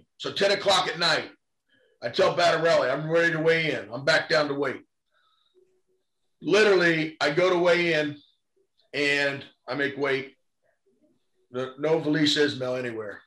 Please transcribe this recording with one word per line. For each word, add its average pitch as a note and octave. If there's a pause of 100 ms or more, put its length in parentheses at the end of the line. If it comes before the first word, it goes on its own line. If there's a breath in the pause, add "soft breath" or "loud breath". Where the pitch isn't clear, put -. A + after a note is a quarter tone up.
(180)
So -
ten G3+
o'clock F#3
at E3
night, D#3 (720)
I A#2+
tell E3+
Battarelli, D#3+
"I'm D3+
ready E3
to D#3+
weigh E3
in. G2+
I'm C3+
back D#3
down D#3
to C#3+
weight." C#3 (1600)
Literally, E3+
I D3
go F3+
to F3+
weigh F3
in, D3+ (760)
and C#3+ (240)
I B2
make C#3
weight. C3+ (1120)
No, B2+
no D#3
Felice D3+
Ismail B2+
anywhere. A2